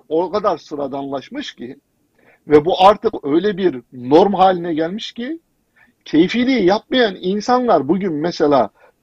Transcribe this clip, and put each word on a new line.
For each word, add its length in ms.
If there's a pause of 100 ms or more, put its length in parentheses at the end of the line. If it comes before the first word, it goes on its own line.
o 220
kadar 280
sıradanlaşmış 960
ki 220 (720)
ve 160
bu 160
artık 420
öyle 340
bir 260 (100)
norm 400
haline 420
gelmiş 380
ki 280 (640)
keyfiliği 600
yapmayan 560
insanlar 680
bugün 240
mesela 580 (320)